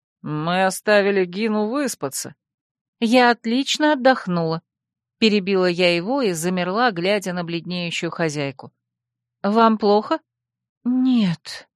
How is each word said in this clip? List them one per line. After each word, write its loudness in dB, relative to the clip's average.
«Мы -2
оставили 2
Гину -2
выспаться». -6
«Я 4
отлично 0
отдохнула», 0
перебила 2
я 2
его -2
и 0
замерла, -2
глядя -2
на -4
бледнеющую -6
хозяйку. -4
«Вам 2
плохо?» 2
«Нет». 0